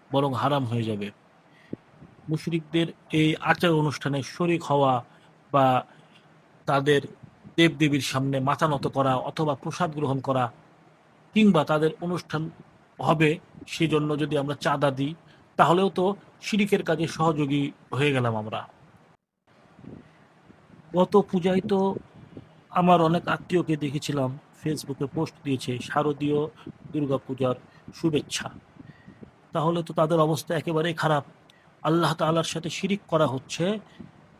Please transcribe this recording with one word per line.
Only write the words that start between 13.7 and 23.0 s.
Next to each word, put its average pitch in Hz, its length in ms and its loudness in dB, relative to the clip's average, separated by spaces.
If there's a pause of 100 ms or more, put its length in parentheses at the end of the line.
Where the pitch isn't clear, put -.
যদি 151 180 -2
আমরা 139 180 -4
চাঁদা 143 360 0
দিই, 139 240 -4 (420)
তাহলেও 180 320 4
তো 190 260 0 (260)
শিরিকের 202 420 0
কাজে 160 240 0
সহযোগী 147 640 0 (200)
হয়ে 143 220 2
গেলাম 120 220 0
আমরা। 107 320 -8 (2250)
গত 180 240 4
পূজায় 190 440 2
তো 196 340 0 (760)
আমার 180 320 6